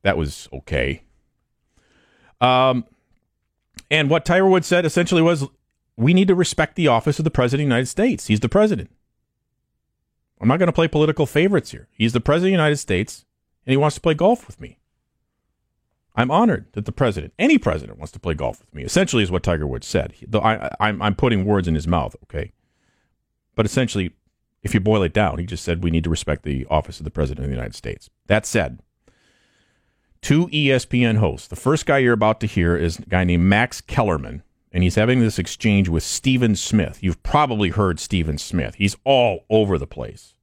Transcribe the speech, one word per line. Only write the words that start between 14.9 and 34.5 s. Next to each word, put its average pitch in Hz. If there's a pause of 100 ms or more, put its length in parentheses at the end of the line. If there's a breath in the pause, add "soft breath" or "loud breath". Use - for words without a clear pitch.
I'm 127
honored 202
that 107
the 135
president, 101
any 294
president, 73
wants 78
to -
play 85
golf 67
with -
me," 69
essentially 123
is 87
what 90
Tiger 78
Woods 65
said. -
He, -
though 110
I, -
I'm, 107
I'm 101
putting 110
words 98
in 80
his 78
mouth, 78
okay? - (1000)
But 110
essentially, 104 (500)
if -
you 107
boil 104
it 85
down, 101
he 87
just 90
said, 87
"We 85
need 82
to 82
respect 78
the 69
office 78
of -
the 80
President 67
of 71
the 65
United 58
States." - (180)
That 107
said, 73 (1400)
two 165
E 147
S 131
P 123
N 113
hosts. 98
The -
first 151
guy 139
you're 127
about 110
to 107
hear 87
is 82
a -
guy 92
named 87
Max 104
Kellerman, 76 (300)